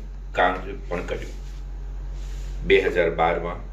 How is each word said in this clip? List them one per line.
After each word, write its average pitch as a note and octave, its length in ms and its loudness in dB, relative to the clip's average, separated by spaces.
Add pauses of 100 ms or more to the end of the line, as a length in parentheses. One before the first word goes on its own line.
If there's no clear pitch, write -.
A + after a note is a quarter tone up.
(320)
કામ F#2 240 4 (320)
પણ F2 140 -2
કર્યું. - 320 -6 (1300)
બે F#2+ 140 8
હજાર F2 280 4
બારમાં E2+ 460 2 (180)